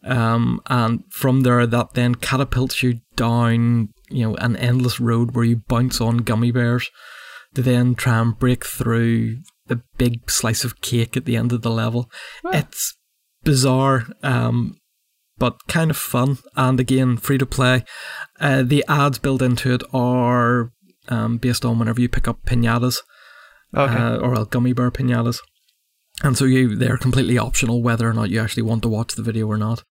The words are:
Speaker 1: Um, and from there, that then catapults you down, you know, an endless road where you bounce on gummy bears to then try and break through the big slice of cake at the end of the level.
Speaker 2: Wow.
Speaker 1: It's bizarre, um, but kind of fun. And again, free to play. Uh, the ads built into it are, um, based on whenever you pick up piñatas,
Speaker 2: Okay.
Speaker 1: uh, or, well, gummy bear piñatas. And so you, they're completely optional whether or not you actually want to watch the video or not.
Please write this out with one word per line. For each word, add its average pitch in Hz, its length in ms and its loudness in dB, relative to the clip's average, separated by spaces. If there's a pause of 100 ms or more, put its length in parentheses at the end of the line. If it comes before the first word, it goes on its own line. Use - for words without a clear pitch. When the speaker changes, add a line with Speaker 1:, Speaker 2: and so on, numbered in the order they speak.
Speaker 1:
Um, 117 640 0
and 117 440 0
from 131 300 2
there, 123 240 4
that 117 280 -2
then 123 220 2
catapults 131 680 -2
you 123 160 0 (160)
down, 117 760 2 (200)
you 117 180 -2
know, 107 80 -2
an 120 220 -2
endless 123 420 0
road 117 340 0
where 117 120 2
you 117 100 4 (120)
bounce 123 340 0
on 117 160 0
gummy 120 340 0
bears 120 380 0 (640)
to 131 80 -2
then 123 340 2
try 117 240 0
and 117 180 0
break 123 280 0
through 117 720 -2 (300)
the 120 140 -4 (160)
big 120 320 -2
slice - 360 -2
of - 160 -10
cake 117 340 -2
at 123 80 -4
the 117 140 -2
end 117 160 0
of 117 80 -2
the 117 100 -2
level. 113 400 -2 (320)
Speaker 2:
Wow. 349 80 -4
Speaker 1:
It's - 460 -4 (480)
bizarre, 131 640 2 (160)
um, 120 520 0 (600)
but 123 180 -2 (140)
kind 165 200 0
of 151 60 0
fun. 131 440 -2 (180)
And 131 240 2
again, 131 340 2
free 135 220 -2
to 131 80 0
play. 127 400 2 (560)
Uh, 135 220 2
the 139 260 2
ads 143 300 0
built 135 220 0
into 123 320 0
it 120 100 -2 (100)
are, 123 800 0 (360)
um, 117 300 -2
based 123 280 -2
on 117 140 0
whenever 117 220 -2
you 123 80 2
pick - 180 2
up 117 180 -4
piñatas, 120 520 2 (800)
Speaker 2:
Okay. 135 200 2
Speaker 1:
uh, 117 220 0
or, 127 140 0
well, 113 140 0
gummy 123 280 0
bear 123 180 0
piñatas. 120 480 -2 (840)
And 135 140 2
so 135 80 2
you, 127 300 4
they're 113 220 0
completely 123 420 2
optional 117 440 0
whether 117 240 0
or 113 60 0
not 110 160 -2
you 107 100 0
actually 113 240 -4
want 110 200 -2
to 117 60 0
watch 110 260 -4
the 113 80 -10
video 113 240 -2
or 107 100 -2
not. 110 260 -4 (140)